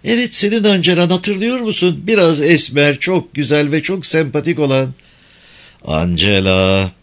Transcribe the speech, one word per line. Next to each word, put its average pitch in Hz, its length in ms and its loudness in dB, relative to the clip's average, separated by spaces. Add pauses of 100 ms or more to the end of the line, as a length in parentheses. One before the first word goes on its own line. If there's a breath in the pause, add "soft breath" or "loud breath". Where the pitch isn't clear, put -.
"Evet, 233 300 -2
senin 208 300 0
Angela'nı 175 480 2
hatırlıyor 208 460 -2
musun? 180 480 -2
Biraz 170 340 2
esmer, 143 580 2
çok 180 360 -4
güzel 147 380 -2
ve 156 100 -2
çok 185 240 -4
sempatik 156 520 -2
olan." 131 360 0 (920 soft breath)
"Angela." 95 1040 0 (100)